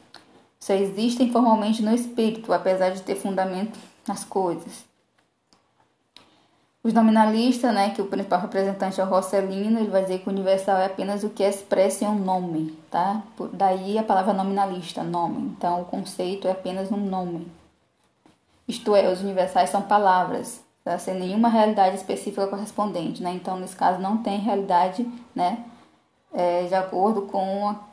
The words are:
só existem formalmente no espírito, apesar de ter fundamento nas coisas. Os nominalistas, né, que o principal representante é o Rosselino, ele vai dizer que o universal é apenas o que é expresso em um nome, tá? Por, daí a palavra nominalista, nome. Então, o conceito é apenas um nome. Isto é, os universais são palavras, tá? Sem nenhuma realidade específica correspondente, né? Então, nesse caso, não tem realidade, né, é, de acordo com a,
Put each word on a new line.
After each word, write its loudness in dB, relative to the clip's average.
só 0
existem 0
formalmente 4
no 2
espírito, 0
apesar 2
de -6
ter -4
fundamento -4
nas -6
coisas. -4
Os 2
nominalistas, 4
né, 2
que -4
o -2
principal 0
representante -2
é 0
o 0
Rosselino, 0
ele -2
vai 2
dizer -2
que -10
o -2
universal 2
é 2
apenas -4
o -4
que -4
é 6
expresso 0
em 0
um 0
nome, -2
tá? 0
Por, -8
daí 0
a 0
palavra 2
nominalista, -2
nome. -2
Então, -2
o -12
conceito -6
é 2
apenas -6
um -2
nome. -6
Isto 0
é, 4
os -2
universais 0
são 0
palavras, 2
tá? -2
Sem -6
nenhuma 2
realidade 4
específica -4
correspondente, -4
né? -4
Então, -6
nesse -10
caso, 0
não 0
tem -2
realidade, 0
né, -2
é, 0
de 0
acordo 0
com -2
a, -2